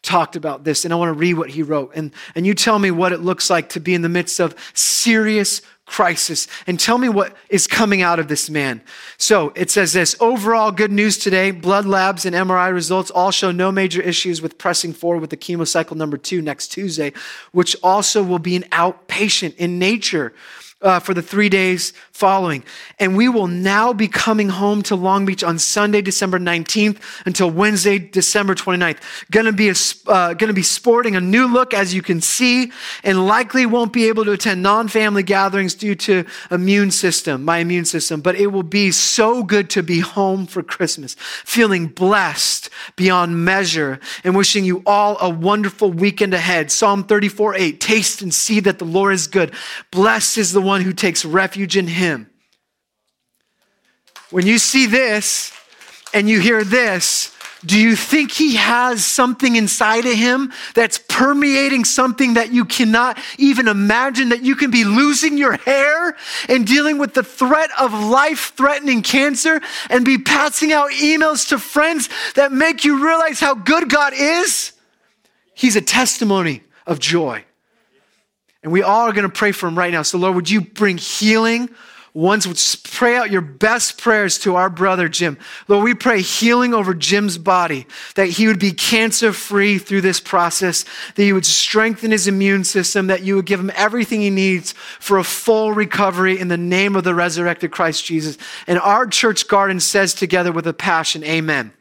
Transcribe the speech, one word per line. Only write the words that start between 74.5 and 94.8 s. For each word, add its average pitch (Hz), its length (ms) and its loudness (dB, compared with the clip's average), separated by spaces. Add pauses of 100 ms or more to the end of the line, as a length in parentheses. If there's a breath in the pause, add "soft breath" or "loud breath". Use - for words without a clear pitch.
He's 226 220 2
a 202 60 2
testimony 196 800 0 (240 soft breath)
of 165 120 -2
joy. 131 480 -2 (1160)
And 156 100 -4
we 190 100 4
all 214 260 2
are 214 40 0
gonna 202 160 0
pray 202 240 -2
for 185 160 -6
him 165 100 -4
right 175 140 0
now. 160 100 -2
So 180 160 -2
Lord, 185 160 0
would 175 160 -2
you 214 100 4
bring 185 380 -2
healing? 226 720 0 (420 loud breath)
Once 185 320 0
would 175 120 -6
s-, - 180 0
pray - 420 -2
out 226 140 -2
your 190 100 0
best 202 580 -2
prayers 208 400 0
to 185 180 0
our 185 120 2
brother 180 400 0
Jim. 165 300 -2 (300 loud breath)
Lord, 202 160 4
we 240 100 2
pray 226 260 0
healing 240 540 2
over 190 180 0
Jim's 185 460 0
body, 165 480 0 (300 loud breath)
that 196 100 2
he 202 220 2
would 214 100 2
be 196 140 0
cancer-free 208 1080 0
through 196 220 -2
this 185 180 0
process, 175 640 -2 (300 loud breath)
that 202 100 2
you 202 100 4
would 190 120 0
strengthen 220 640 0
his 202 160 2
immune 196 380 0
system, 190 420 0
that 185 160 0
you 196 140 0
would 185 100 0
give 196 140 -2
him 190 160 -4
everything 214 460 0
he 202 80 0
needs 190 420 -2 (260 loud breath)